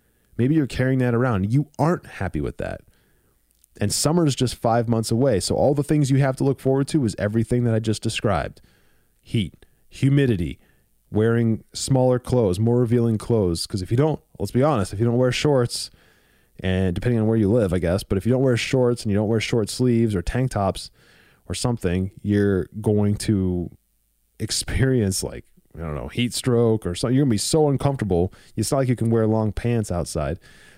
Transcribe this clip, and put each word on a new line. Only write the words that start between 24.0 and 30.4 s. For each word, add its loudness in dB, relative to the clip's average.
experience, 0
like, -10
I -12
don't -6
know, -8
heat -4
stroke 0
or -4
something. -2
You're 4
gonna 2
be 2
so 2
uncomfortable. 0
It's -4
not 0
like 0
you 0
can -2
wear 2
long 2
pants -2
outside. -4